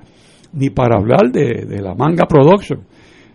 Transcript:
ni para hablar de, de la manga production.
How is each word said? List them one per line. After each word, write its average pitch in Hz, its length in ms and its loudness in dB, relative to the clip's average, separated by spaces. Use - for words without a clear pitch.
ni 135 200 -4
para 120 260 0
hablar 135 340 2
de, 120 360 -2
de 107 120 -8
la 95 140 -10
manga 165 320 0
production. 156 560 2